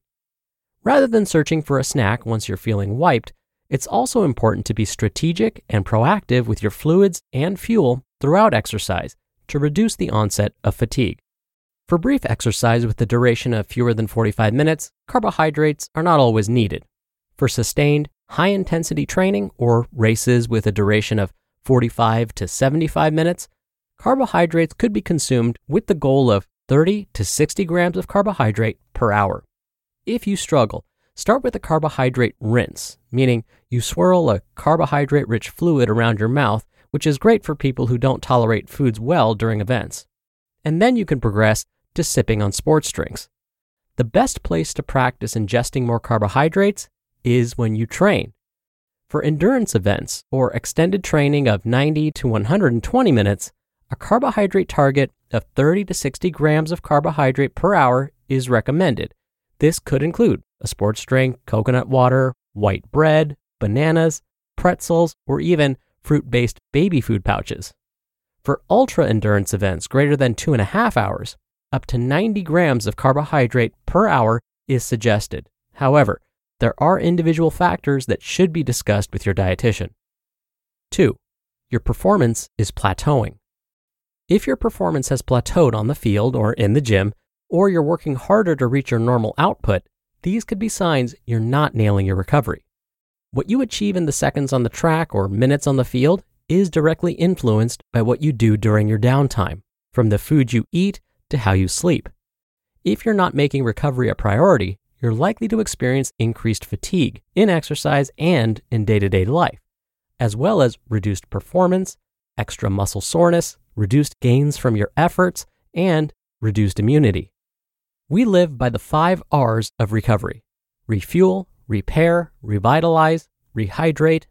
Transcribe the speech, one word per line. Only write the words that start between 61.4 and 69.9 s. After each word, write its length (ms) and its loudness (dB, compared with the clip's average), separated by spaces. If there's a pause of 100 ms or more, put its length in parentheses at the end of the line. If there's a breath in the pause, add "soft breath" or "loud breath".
coconut 440 0
water, 440 2 (220)
white 360 -2
bread, 460 2 (240)
bananas, 640 0 (340)
pretzels, 600 -2 (100)
or 140 -2
even 360 0 (260)
fruit-based 580 -2 (120)
baby 280 2
food 240 -4
pouches. 480 -4 (720)
For 260 -2
ultra-endurance 840 2
events 360 -2
greater 280 2